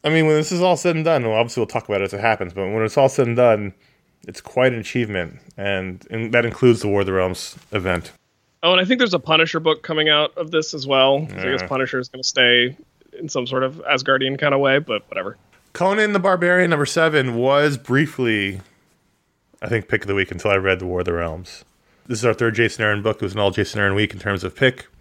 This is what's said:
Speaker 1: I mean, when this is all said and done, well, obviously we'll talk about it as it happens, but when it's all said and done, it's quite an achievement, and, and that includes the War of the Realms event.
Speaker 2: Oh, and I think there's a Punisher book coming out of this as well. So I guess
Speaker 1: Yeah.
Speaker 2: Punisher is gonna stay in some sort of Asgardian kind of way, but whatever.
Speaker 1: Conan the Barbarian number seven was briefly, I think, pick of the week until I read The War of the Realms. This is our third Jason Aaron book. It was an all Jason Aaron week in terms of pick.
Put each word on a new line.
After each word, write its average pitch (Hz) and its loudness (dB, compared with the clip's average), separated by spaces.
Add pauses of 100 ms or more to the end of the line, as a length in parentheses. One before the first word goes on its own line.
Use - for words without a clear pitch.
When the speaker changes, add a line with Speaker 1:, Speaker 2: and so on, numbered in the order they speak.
Speaker 1:
I 151 0
mean, 160 4
when 156 4
this 151 0
is 175 0
all 180 2
said 175 0
and 160 -4
done, 156 2
well, 110 0
obviously 120 0
we'll 107 0
talk - -6
about 101 0
it 98 0
as 95 -6
it 101 -6
happens, 107 0
but 95 -4
when 110 -2
it's 110 -2
all 135 6
said 127 2
and 117 -2
done, 110 4 (520)
it's - -16
quite 127 0
an 113 -6
achievement, 101 -4 (200)
and, 95 -6
and 113 -6
that 117 2
includes 117 4
the 104 -4
War 101 2
of 95 0
the 95 -4
Realms 92 -4 (160)
event. 90 -4 (500)
Speaker 2:
Oh, 175 4
and 180 4
I 185 0
think 247 0
there's 220 2
a 165 0
Punisher 160 0
book 156 0
coming 156 -2
out 151 0
of 160 -6
this 156 -2
as 135 -10
well. 139 2
So 98 -12
I 92 -4
guess 180 -4
Speaker 1:
Yeah. 180 -8
Speaker 2:
Punisher 131 -4
is 123 -8
gonna 131 -14
stay 123 2 (440)
in 120 -10
some 123 -4
sort 127 -2
of 131 -4 (100)
Asgardian 135 0
kind 147 2
of 139 2
way, 135 4
but 110 -4
whatever. 98 -8 (360)
Speaker 1:
Conan 208 0
the 196 2
Barbarian 180 2
number 147 2
seven 151 2
was 139 2
briefly, 113 0 (1000)
I 92 -8
think, 107 -2
pick 113 0
of 98 -10
the 101 -2
week 95 0
until 101 -2
I 98 4
read 95 2
The 92 -8
War 90 -4
of 90 -4
the 87 -2
Realms. 85 -8 (420)
This 117 -6
is 123 -4
our 113 2
third 113 0
Jason 113 0
Aaron 104 0
book. 107 -2
It - -6
was 92 -6
an 107 -4
all 101 2
Jason 101 -4
Aaron 98 2
week 104 0
in 98 -14
terms 98 -4
of 87 -8
pick. 127 0 (140)